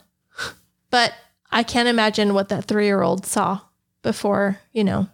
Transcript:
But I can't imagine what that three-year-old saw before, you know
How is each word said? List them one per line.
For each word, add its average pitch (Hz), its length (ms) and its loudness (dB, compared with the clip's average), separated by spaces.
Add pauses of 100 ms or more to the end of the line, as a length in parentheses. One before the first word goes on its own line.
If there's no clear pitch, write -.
(920)
But 240 220 2 (380)
I 226 140 2
can't 240 240 0
imagine 214 460 2
what 196 160 0
that 208 160 -4
three-year-old 202 600 0
saw 190 340 -2 (420)
before, 202 560 0 (140)
you 214 120 0
know 196 300 0